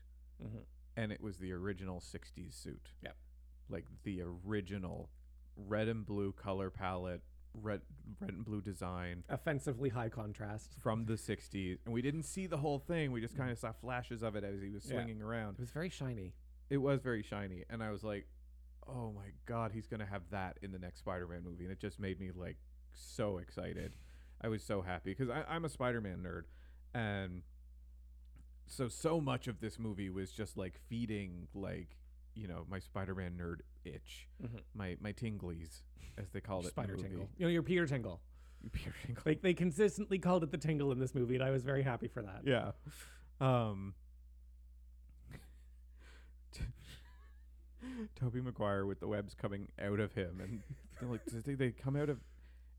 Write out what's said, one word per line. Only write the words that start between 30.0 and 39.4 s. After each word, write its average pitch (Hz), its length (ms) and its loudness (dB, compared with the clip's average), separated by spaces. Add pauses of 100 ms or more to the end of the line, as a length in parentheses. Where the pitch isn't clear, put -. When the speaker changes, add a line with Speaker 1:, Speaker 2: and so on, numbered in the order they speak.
Speaker 2:
was 95 200 -2
just, - 280 -4
like, 92 180 -2 (120)
feeding, 104 640 0
like, 92 420 -4 (380)
you 107 120 -6
know, 85 220 -4
my 95 100 -2
Spider-Man 92 600 -2
nerd 85 240 -2 (220)
itch, - 440 -10 (140)
Speaker 1:
Mm-hmm. 113 160 -4 (160)
Speaker 2:
my, 92 260 0
my 104 140 0
tinglies, 87 680 -2 (360)
as 101 120 -4
they 101 120 -2
called 92 220 0
it 90 40 0
in - 0 -
the - 40 0
Speaker 1:
Spider 98 240 0
Speaker 2:
movie. 90 120 0
Speaker 1:
tingle. 90 300 -2
You 175 80 4
know, 170 60 8
your 165 100 8
Peter 170 240 8
tingle. 117 340 0 (520)
Speaker 2:
Peter - 220 -2 (120)
tingle. 120 180 -2
Speaker 1:
They, 156 120 8
they 180 180 8